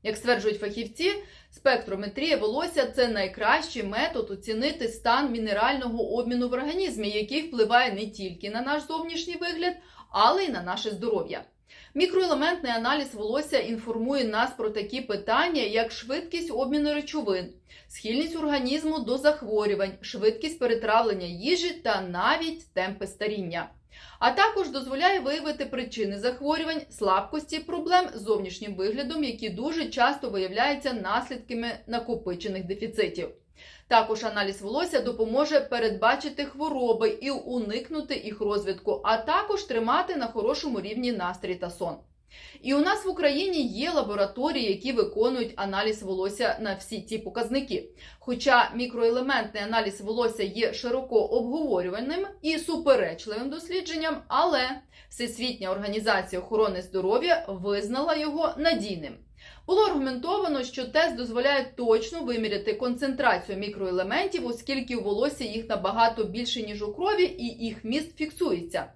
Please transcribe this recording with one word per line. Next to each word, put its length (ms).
Як 140
стверджують 420
фахівці, 540
спектрометрія 880
волосся — 580
це 120
найкращий 760
метод 480
оцінити 560
стан 440
мінерального 880
обміну 320
в 40
організмі, 560
який 320
впливає 520
не 140
тільки 420
на 120
наш 260
зовнішній 480
вигляд, 380
але 340
й 60
на 140
наше 280
здоров'я. 520
Мікроелементний 760
аналіз 420
волосся 460
інформує 640
нас 280
про 180
такі 320
питання, 600
як 300
швидкість 600
обміну 420
речовин, 600
схильність 480
організму 640
до 180
захворювань, 840
швидкість 580
перетравлення 680
їжі 440
та 320
навіть 720
темпи 340
старіння. 640
А 120
також 380
дозволяє 500
виявити 460
причини 540
захворювань, 680
слабкості, 680
проблем 540
з 80
зовнішнім 540
виглядом, 480
які 260
дуже 360
часто 440
виявляються 640
наслідками 800
накопичених 760
дефіцитів. 640
Також 360
аналіз 380
волосся 400
допоможе 580
передбачити 840
хвороби 640
і 220
уникнути 840
їх 260
розвитку, 640
а 140
також 460
тримати 520
на 120
хорошому 540
рівні 300
настрій 440
та 140
сон. 260
І 120
у 60
нас 260
в 40
Україні 580
є 240
лабораторії, 760
які 260
виконують 640
аналіз 480
волосся 560
на 140
всі 280
ці 160
показники. 720
Хоча 560
мікроелементний 880
аналіз 380
волосся 420
є 300
широко 460
обговорюваним 1080
і 160
суперечливим 920
дослідженням, 680
але 540
Всесвітня 600
організація 680
охорони 400
здоров'я 640
визнала 680
його 420
надійним. 560
Було 140
аргументовано, 840
що 220
тест 300
дозволяє 640
точно 440
виміряти 520
концентрацію 840
мікроелементів, 880
оскільки 480
у 80
волосся 400
їх 260
набагато 540
більше, 380
ніж 200
у 120
крові, 300
і 240
їх 180
міст 340
фіксується. 680